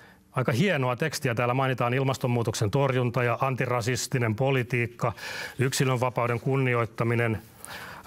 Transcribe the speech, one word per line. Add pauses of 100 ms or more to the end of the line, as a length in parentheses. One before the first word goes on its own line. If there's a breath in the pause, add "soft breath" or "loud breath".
(320 loud breath)
aika
hienoa
tekstiä.
Täällä
mainitaan
ilmastonmuutoksen
torjunta
ja
antirasistinen
politiikka, (460 loud breath)
yksilönvapauden
kunnioittaminen. (640 loud breath)